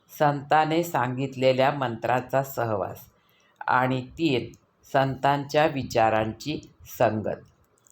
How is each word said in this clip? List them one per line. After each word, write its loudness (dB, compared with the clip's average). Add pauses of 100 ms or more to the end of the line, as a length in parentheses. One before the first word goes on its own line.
(180)
संताने 2
सांगितलेल्या 0
मंत्राचा -2
सहवास. -4 (680)
आणि 0
तीन, -2 (400)
संतांच्या 2
विचारांची 0 (380)
संगत. 0 (500)